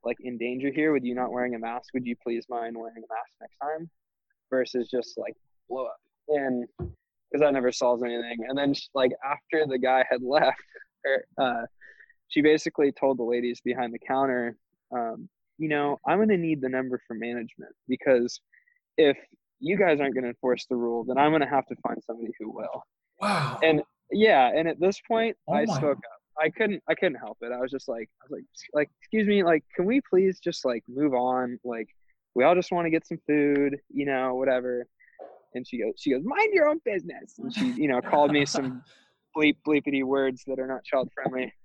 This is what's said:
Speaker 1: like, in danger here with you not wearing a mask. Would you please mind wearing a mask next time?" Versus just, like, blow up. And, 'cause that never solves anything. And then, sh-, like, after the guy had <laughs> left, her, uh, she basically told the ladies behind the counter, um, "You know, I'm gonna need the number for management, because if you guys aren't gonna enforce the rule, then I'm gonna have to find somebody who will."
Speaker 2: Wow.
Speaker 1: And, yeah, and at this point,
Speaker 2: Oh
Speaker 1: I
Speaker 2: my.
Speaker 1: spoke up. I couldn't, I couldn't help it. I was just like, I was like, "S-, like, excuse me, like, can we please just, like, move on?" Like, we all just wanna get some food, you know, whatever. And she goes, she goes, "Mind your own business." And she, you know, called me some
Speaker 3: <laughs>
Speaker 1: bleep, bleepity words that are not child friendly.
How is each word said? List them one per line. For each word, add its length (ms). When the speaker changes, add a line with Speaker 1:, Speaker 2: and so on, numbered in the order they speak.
Speaker 1:
like, 180
in 160
danger 340
here 220
with 100
you 120
not 160
wearing 240
a 40
mask. 340
Would 120
you 180
please 260
mind 280
wearing 260
a 100
mask 180
next 160
time?" 320
Versus 400
just, 280
like, 180
blow 160
up. 140
And, 380
'cause 640
that 120
never 180
solves 320
anything. 440
And 100
then, 160
sh-, 200
like, 180
after 440
the 100
guy 320
had 120
<laughs> 20
left, 340
her, 220
uh, 280
she 120
basically 500
told 260
the 60
ladies 380
behind 320
the 60
counter, 580
um, 380
"You 120
know, 360
I'm 140
gonna 180
need 240
the 80
number 380
for 60
management, 600
because 540
if 200
you 180
guys 220
aren't 160
gonna 120
enforce 400
the 80
rule, 280
then 140
I'm 140
gonna 180
have 180
to 100
find 260
somebody 360
who 120
will." 320
Speaker 2:
Wow. 420
Speaker 1:
And, 180
yeah, 420
and 140
at 120
this 280
point, 300
Speaker 2:
Oh 80
Speaker 1:
I 100
Speaker 2:
my. 120
Speaker 1:
spoke 200
up. 240
I 100
couldn't, 380
I 80
couldn't 200
help 260
it. 100
I 80
was 120
just 160
like, 220
I 40
was 60
like, 120
"S-, 200
like, 160
excuse 260
me, 160
like, 200
can 100
we 160
please 380
just, 260
like, 220
move 260
on?" 500
Like, 260
we 60
all 100
just 180
wanna 200
get 160
some 180
food, 540
you 140
know, 300
whatever. 500
And 120
she 120
goes, 180
she 140
goes, 120
"Mind 300
your 160
own 160
business." 540
And 120
she, 200
you 160
know, 120
called 320
me 140
some 380
Speaker 3:
<laughs> 260
Speaker 1:
bleep, 220
bleepity 360
words 420
that 140
are 80
not 160
child 320
friendly. 360